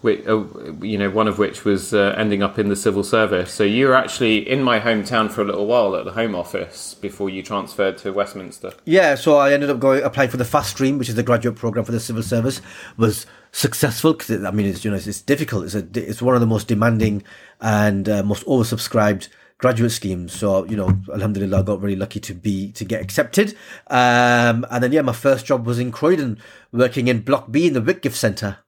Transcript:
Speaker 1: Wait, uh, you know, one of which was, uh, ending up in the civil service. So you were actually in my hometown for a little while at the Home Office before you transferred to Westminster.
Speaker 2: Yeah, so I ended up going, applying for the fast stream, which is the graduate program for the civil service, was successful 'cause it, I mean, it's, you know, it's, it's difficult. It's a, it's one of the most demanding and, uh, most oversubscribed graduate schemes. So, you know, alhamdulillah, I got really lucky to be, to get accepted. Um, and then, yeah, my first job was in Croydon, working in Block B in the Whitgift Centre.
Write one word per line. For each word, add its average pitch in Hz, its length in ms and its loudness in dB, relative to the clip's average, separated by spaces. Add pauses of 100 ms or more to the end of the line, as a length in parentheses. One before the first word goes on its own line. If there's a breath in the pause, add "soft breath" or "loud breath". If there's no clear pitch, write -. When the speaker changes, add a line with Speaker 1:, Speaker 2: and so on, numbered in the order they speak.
Speaker 1:
Wait, 110 240 0
uh, 110 160 0 (380)
you 104 160 -4
know, 98 140 0
one 104 180 2
of 95 100 -2
which - 280 0
was, 98 260 0
uh, 101 240 4
ending 104 260 0
up 98 160 -2
in 101 120 0
the 101 60 2
civil 101 280 0
service. 95 480 0
So 107 120 0
you 117 240 4
were 127 60 6
actually 110 540 2
in 135 140 0
my 120 180 2
hometown 110 500 0
for 110 120 -2
a - 20 4
little 101 220 -2
while 110 280 2
at - 120 -4
the 90 60 -8
Home 110 220 -2
Office - 600 -8
before 101 340 -8
you 95 140 -8
transferred 98 560 -4
to 101 120 -8
Westminster. 95 640 -6 (140)
Speaker 2:
Yeah, 160 280 4
so 147 220 4
I 139 160 6
ended 143 160 0
up 131 100 -2
going, 135 240 2
applying 135 280 0
for 127 80 -6
the 123 80 0
fast 139 240 0
stream, 139 260 0
which 123 140 -4
is 110 60 -4
the 120 60 0
graduate 117 340 0
program 113 280 -4
for 117 80 -6
the 117 80 -2
civil 113 220 -6
service, 113 400 -2 (340 loud breath)
was 110 300 0 (260 soft breath)
successful 113 640 0
'cause - 160 -10
it, 98 160 -2
I 90 60 -2
mean, 104 140 0
it's, 95 200 -4
you 104 40 0
know, 101 60 -2
it's, 95 100 -6
it's 104 140 -8
difficult. 135 460 -2
It's 92 80 -8
a, 98 100 -4 (100)
it's 110 280 -6
one 127 120 2
of 120 60 4
the 117 60 4
most 110 200 0
demanding 110 560 2 (380 loud breath)
and, 104 480 2
uh, 101 140 0
most 101 240 -2
oversubscribed 113 840 0 (300 soft breath)
graduate 117 340 2
schemes. 90 400 -6
So, 95 320 0
you 104 140 -6
know, 95 200 2 (140)
alhamdulillah, 98 460 -2
I 98 40 2
got 95 200 -2
really 101 140 -2
lucky 98 240 -6
to - 120 -14
be, 98 400 -6
to 107 140 -10
get 110 160 -4
accepted. 202 520 0 (340 loud breath)
Um, 120 840 4
and 120 120 -2
then, 127 100 0
yeah, 151 100 4
my 123 100 0
first 127 320 2
job 127 220 0
was 120 120 -2
in 123 140 -4
Croydon, 143 460 0 (340 loud breath)
working 120 360 2
in 120 120 2
Block 123 320 -2
B 160 140 2
in 151 80 2
the 120 80 0
Whitgift 139 320 -2
Centre. 101 420 -2 (120)